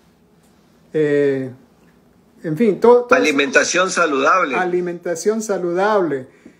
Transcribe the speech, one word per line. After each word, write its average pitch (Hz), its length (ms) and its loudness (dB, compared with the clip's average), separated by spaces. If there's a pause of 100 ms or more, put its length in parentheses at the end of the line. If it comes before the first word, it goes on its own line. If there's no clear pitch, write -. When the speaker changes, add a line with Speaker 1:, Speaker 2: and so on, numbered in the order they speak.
(920)
Speaker 1:
eh, 143 580 0 (920)
en 156 140 -4
fin, 208 220 0
to-, 240 280 6
todo 254 120 4
Speaker 2:
Alimentación 151 720 0
saludable. 160 640 0
Speaker 1:
Alimentación 180 840 -4
saludable. 180 840 -2 (320)